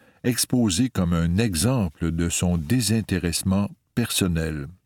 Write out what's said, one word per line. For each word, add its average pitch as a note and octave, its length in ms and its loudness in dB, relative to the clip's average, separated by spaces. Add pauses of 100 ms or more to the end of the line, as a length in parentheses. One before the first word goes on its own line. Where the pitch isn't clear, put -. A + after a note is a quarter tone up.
(240)
exposé A#2+ 680 2
comme F2+ 240 0
un E2+ 240 2
exemple G2 720 0
de E2+ 180 -2
son F2 300 0
désintéressement G2 1120 0 (240)
personnel. D#2+ 720 -2 (180)